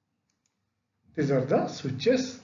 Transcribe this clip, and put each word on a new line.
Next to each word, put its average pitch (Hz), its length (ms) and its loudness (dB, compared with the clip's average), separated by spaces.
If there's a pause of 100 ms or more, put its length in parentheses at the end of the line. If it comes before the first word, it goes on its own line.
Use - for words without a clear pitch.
(1160)
These 139 160 0
are 131 140 2
the 339 220 2
switches. - 760 -2